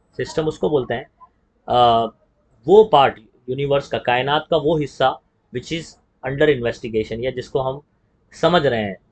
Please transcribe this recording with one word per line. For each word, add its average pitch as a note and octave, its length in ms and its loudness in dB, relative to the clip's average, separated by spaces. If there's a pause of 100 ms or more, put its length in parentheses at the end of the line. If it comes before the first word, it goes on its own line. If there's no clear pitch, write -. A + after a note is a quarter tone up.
(180)
System D#3 300 -4
उसको - 220 -4
बोलते B2+ 240 -2
हैं, A2+ 120 -6 (600)
आ, A#2 380 4 (600)
वो G#3 160 8
part C#3 360 2 (300)
universe C#3 380 -2
का, A#2+ 100 -6
कायनात C3 520 -2
का E3+ 80 2
वो D3+ 200 0
हिस्सा D#3 420 -2 (340)
which B2 180 -12
is D#3+ 220 -10 (300)
under C#3 260 0
investigation, A2+ 760 -4
या C3 80 -4
जिसको B2 300 -6
हम C3 200 -6 (520)
समझ E3 320 2
रहे A#2+ 160 0
हैं, G2 160 -6 (140)